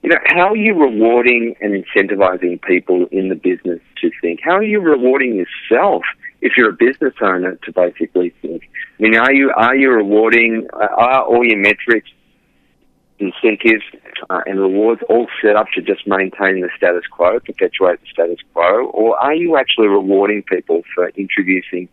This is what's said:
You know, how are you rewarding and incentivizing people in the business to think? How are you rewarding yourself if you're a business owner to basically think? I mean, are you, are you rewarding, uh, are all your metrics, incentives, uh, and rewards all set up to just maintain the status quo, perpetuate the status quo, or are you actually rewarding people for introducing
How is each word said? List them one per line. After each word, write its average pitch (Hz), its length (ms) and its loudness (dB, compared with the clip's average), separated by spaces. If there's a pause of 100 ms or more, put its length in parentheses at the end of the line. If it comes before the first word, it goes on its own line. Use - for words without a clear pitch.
You 156 60 -2
know, 165 160 4
how 180 240 2
are 220 80 0
you 214 160 0
rewarding 120 880 2
and 104 100 -2 (100)
incentivizing 92 800 0
people 90 500 0
in 95 180 -2
the 92 60 -2
business 87 440 -4 (220)
to - 100 0 (100)
think? 85 220 -4
How 175 140 0
are 208 60 0
you 208 180 -2
rewarding 135 540 2
yourself 120 680 -2 (380)
if - 160 0
you're 110 140 4
a - 20 -12
business 127 480 0
owner 92 340 -2
to - 160 -16
basically 90 600 -2 (100)
think? 82 220 -10 (360)
I 107 40 0
mean, 110 120 4
are 120 160 2
you, 139 240 2
are 120 200 2
you 135 160 4
rewarding, 113 840 2
uh, 104 140 -2 (100)
are 127 260 2
all 120 220 2
your 113 120 2
metrics, 104 520 0 (1080)
incentives, 107 680 -2 (440)
uh, 92 160 -4
and 98 140 -6
rewards 101 480 0
all 113 200 2 (140)
set 104 140 2
up 107 200 2
to 92 60 -4
just 95 240 -4
maintain 95 540 -2
the 90 160 -4
status 87 340 0
quo, 92 300 0
perpetuate 90 640 -2
the - 100 -20
status 85 280 -2 (140)
quo, 92 340 2
or 110 360 0
are 139 100 0
you 165 220 0
actually 123 320 2
rewarding 101 560 2
people 87 380 -2 (120)
for 90 220 -2
introducing 92 760 -4